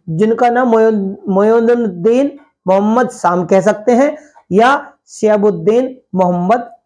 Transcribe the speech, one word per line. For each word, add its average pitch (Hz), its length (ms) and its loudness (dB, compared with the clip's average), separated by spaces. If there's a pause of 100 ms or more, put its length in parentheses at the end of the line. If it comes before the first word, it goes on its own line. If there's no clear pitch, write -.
जिनका 220 420 0
नाम 247 180 0
मोइन-, 220 460 0 (140)
मोइनुद्दीन 226 1080 0 (300)
मोहम्मद 214 420 0
शाम 180 340 -2
कह 190 160 2
सकते 208 320 0
हैं 285 240 0 (360)
या 254 400 2 (160)
शिहाबुद्दीन 214 880 0 (180)
मोहम्मद 185 560 -2 (160)